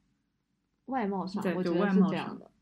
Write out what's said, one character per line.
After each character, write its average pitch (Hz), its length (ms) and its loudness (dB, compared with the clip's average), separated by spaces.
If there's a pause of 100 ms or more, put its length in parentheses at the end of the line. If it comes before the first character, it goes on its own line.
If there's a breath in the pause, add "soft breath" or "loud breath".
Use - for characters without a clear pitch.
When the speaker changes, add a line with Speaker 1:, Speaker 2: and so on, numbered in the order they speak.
(840)
Speaker 1:
外 247 220 -4
貌 190 180 -2
上， 185 160 -6
Speaker 2:
对， 180 140 0
Speaker 1:
我 180 80 -2
觉 170 100 0
得 196 160 2
是 190 140 6
这 - 100 2
样 151 240 -6
的。 - 120 -20 (120)